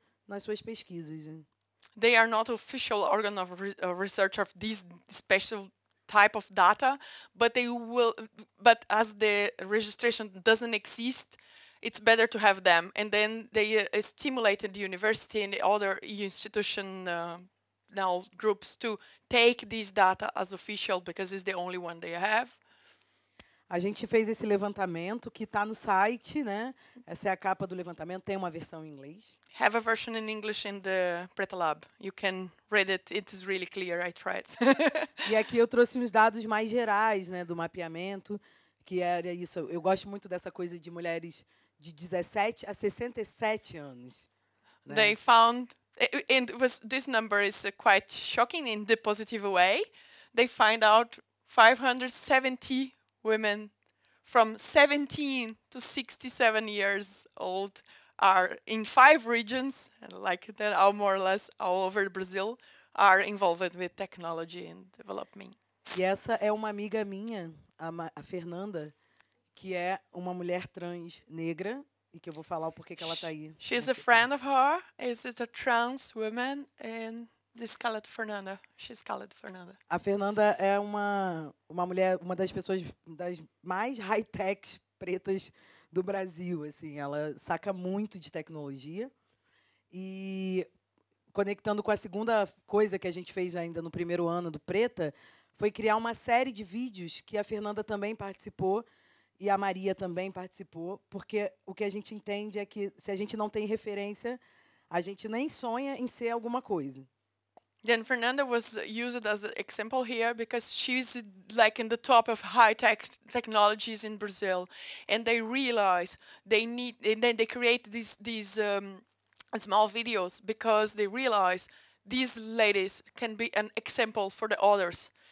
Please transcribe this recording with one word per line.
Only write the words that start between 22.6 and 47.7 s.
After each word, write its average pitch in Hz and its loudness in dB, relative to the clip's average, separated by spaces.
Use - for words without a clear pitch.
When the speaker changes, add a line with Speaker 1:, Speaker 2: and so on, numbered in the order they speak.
Speaker 1:
A 175 -2
gente 208 -2
fez 220 2
esse 226 -4
levantamento 202 -2
que - -10
tá 208 -2
no 214 -6
site, 220 0
né? 220 -4
Essa 175 -4
é - 2
a 185 -4
capa 190 -2
do 180 -10
levantamento, 175 -10
tem 196 -4
uma 185 -4
versão 160 -12
em 156 -16
inglês. 147 -20
Speaker 2:
Have 220 4
a - -2
version 226 -2
in 220 -6
English 214 -6
in 202 -8
the 185 -2
Preta 190 -6
Lab. 160 -2
You 190 -10
can 185 -4
read 196 2
it, - -4
it 196 -4
is 185 -12
really 185 -4
clear, 175 -4
I 170 -6
tried. - -6
<laughs> 269 4
Speaker 1:
E 220 4
aqui 220 0
eu 233 6
trouxe 240 2
uns 240 -2
dados 220 4
mais 220 -2
gerais, 214 0
né, 180 -6
do 170 -6
mapeamento, 175 -8
que 180 -4
era 175 0
isso. 175 -8
Eu 165 -6
gosto 190 2
muito 202 -12
dessa 180 -8
coisa 175 -8
de 170 -16
mulheres 170 -8
de 160 -18
dezessete 180 -4
a 202 -10
sessenta 233 -6
e - -10
sete 214 -6
anos, 127 -18
né? - -12
Speaker 2:
They 214 6
found, 233 6
a-, 240 2
and 247 4
it 233 -10
was, 254 4
this 254 -4
number 220 0
is, 202 2
uh, 202 -4